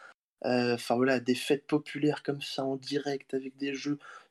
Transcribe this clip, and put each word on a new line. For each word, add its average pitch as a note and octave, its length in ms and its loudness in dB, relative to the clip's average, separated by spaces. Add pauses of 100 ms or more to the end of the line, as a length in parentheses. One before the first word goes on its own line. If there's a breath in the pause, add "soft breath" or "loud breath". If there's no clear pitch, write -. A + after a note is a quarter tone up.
(460 loud breath)
Euh, B2 300 4
enfin, A#2+ 200 0
voilà, B2+ 240 4
des B2 160 2
fêtes - 320 0
populaires D3 560 0
comme C#3+ 180 -4
ça - 220 -4
en C3+ 140 0
direct C#3 560 -4
avec C3+ 240 -6
des C#3 160 -2
jeux C#3+ 260 -2 (320 loud breath)